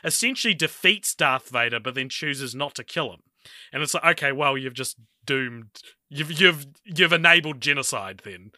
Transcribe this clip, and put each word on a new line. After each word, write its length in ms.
essentially 500
defeats 600
Darth 360
Vader 300
but 140
then 140
chooses 460
not 200
to 100
kill 280
him. 80
And 100
it's 120
like, 100
okay, 280
well, 260
you've 160
just 220
doomed, 420
you've, 300
you've, 260
you've 280
enabled 480
genocide 640
then, 340